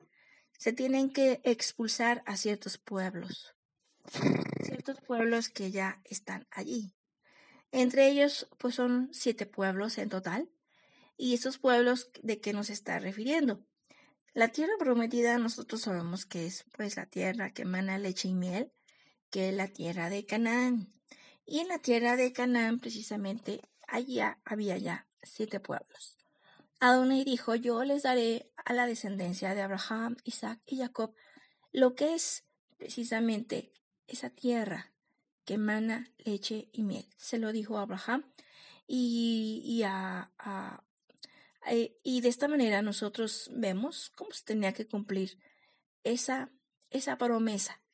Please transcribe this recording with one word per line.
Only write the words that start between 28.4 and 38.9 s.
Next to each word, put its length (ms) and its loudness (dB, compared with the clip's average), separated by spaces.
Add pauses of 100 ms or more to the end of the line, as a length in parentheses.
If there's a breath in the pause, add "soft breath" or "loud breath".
a 160 -4
la 120 2
descendencia 720 -4
de 60 -2
Abraham, 640 -4
Isaac 420 -8
y 120 -6
Jacob 380 -4 (560 soft breath)
lo 240 6
que 180 2
es 320 -2 (320)
precisamente 920 -2 (360)
esa 220 -10
tierra 640 -2 (520)
que 80 -4
emana 640 0
leche 560 -4
y 100 -2
miel". 240 -4 (100)
Se 200 -6
lo 160 -2
dijo 240 -2
a 60 -2
Abraham 420 -2 (640 loud breath)
y, 800 0